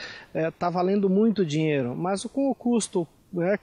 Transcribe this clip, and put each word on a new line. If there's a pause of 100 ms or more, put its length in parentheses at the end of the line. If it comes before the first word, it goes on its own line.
(320)
eh,
tá
valendo
muito
dinheiro,
mas
com
o
custo, (260)
né,